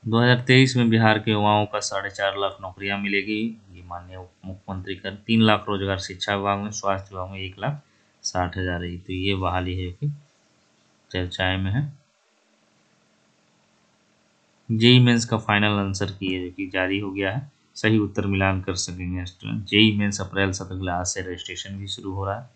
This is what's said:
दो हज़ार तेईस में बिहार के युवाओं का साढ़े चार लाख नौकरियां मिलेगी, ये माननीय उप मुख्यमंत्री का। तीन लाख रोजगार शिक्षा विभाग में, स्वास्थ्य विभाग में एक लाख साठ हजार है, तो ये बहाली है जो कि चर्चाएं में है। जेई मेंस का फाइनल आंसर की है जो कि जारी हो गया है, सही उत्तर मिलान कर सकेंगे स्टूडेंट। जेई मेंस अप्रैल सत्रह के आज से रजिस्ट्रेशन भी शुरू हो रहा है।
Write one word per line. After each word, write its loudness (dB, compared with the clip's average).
दो 4
हज़ार 6
तेईस 6
में 4
बिहार 6
के -2
युवाओं 4
का -6
साढ़े -6
चार -2
लाख -4
नौकरियां -6
मिलेगी, -4
ये -20
माननीय -14
उप -16
मुख्यमंत्री -10
का। -8
तीन 2
लाख 6
रोजगार 0
शिक्षा -4
विभाग 0
में, -8
स्वास्थ्य -4
विभाग -10
में -12
एक -12
लाख -6
साठ -4
हजार -4
है, -8
तो -10
ये -2
बहाली -2
है -4
जो -8
कि -4
चर्चाएं -2
में -2
है। -2
जेई 8
मेंस 6
का 0
फाइनल 2
आंसर -2
की -4
है -4
जो -10
कि -8
जारी 0
हो -6
गया -2
है, -6
सही 2
उत्तर -2
मिलान 0
कर -6
सकेंगे -6
स्टूडेंट। -10
जेई 6
मेंस -2
अप्रैल 0
सत्रह -8
के -4
आज -2
से -6
रजिस्ट्रेशन -12
भी -10
शुरू -10
हो -6
रहा -4
है। -20